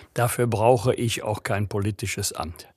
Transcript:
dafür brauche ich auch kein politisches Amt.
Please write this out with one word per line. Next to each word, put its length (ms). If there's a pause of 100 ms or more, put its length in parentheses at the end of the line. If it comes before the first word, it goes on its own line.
(140)
dafür 340
brauche 480
ich 280
auch 200
kein 240
politisches 640
Amt. 460